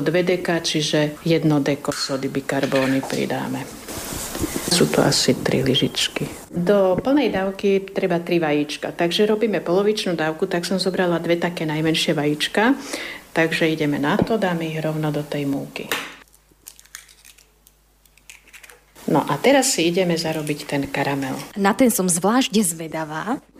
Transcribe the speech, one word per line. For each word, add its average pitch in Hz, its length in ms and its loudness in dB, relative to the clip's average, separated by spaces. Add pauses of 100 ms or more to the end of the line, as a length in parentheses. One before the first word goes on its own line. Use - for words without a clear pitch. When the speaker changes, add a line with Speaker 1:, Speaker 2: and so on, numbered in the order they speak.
Speaker 1:
dve 170 160 2
deka, 180 400 0
čiže 151 640 0
jedno 156 320 4
deko 143 320 0
sody 135 400 -4
bikarbóny 135 720 0
pridáme. 131 640 -4 (1040)
Sú - 160 4
to - 160 2
asi - 400 2
tri 135 240 0
lyžičky. - 880 -2
Do 185 480 4
plnej 262 340 2
dávky 196 560 0
treba 180 320 0
tri 175 160 0
vajíčka, 147 560 -2
takže 175 320 2
robíme 214 380 2
polovičnú 202 500 2
dávku, 160 320 -2
tak 175 160 -2
som 190 160 -2
zobrala 180 400 0
dve 170 220 0
také 175 260 -2
najmenšie 156 480 0
vajíčka. 151 640 2 (540)
Takže 165 400 2
ideme 151 240 0
na 147 240 0
to, 226 160 2
dáme 175 320 -2
ich 156 80 -6
rovno 156 320 -2
do 147 160 -2
tej 143 240 -4
múky. 139 400 -6 (3250)
No 160 160 2
a 147 160 -2
teraz 254 340 4
si 170 140 2
ideme 175 260 2
zarobiť 156 540 -4
ten 139 180 -2
karamel. 139 480 0 (220)
Speaker 2:
Na 196 160 4
ten 254 160 6
som 190 180 2
zvlášť 190 540 2
zvedavá. 160 800 -4 (200)